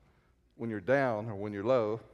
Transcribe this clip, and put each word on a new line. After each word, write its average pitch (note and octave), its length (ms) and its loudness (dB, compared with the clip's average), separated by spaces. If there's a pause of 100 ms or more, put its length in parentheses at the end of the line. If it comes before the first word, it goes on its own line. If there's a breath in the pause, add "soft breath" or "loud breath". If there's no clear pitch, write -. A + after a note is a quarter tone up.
(580 soft breath)
when A#2 120 -6
you're G#2+ 100 -4
down A#2 480 2
or G#2+ 60 -6
when G#2 180 -6
you're G2+ 120 -6
low, A#2 360 2 (140)